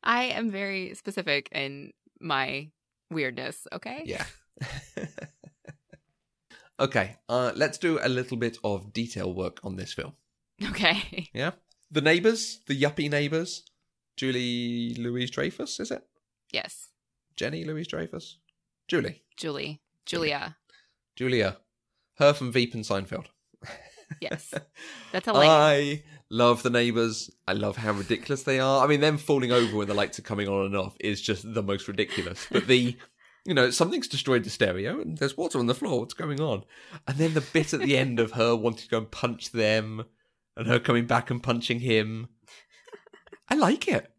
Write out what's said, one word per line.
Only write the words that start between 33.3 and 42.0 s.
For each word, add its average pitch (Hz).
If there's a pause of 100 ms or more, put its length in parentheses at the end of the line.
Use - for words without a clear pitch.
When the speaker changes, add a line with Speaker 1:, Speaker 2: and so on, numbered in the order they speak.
Speaker 2:
you 185
know, 127
something's 190
destroyed 131
the 98
stereo 101
and 160
there's 139
water 147
on 120
the 127
floor. 160
What's 117
going 147
on? 120 (420)
And 135
then 160
the 156
bit 151
at 139
the 139
end 127
of 113
her 117
wanting 113
to -
go 117
and 110
punch -
them 110 (500)
and 113
her 123
coming 120
back 120
and 123
punching 120
him. 110 (1160)